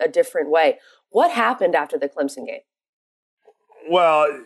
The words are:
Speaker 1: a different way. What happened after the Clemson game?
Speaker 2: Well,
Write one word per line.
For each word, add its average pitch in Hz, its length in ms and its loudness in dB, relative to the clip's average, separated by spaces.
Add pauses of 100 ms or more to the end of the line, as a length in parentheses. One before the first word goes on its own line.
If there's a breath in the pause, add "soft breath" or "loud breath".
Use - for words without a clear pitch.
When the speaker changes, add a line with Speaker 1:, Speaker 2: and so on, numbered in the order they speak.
Speaker 1:
a 160 80 -2
different 160 400 -2
way. 151 300 2 (320 soft breath)
What 339 200 2
happened 226 440 0
after 147 220 -4
the 139 120 -4
Clemson 139 380 -6
game? 113 140 -14 (1300)
Speaker 2:
Well, 160 380 4 (180)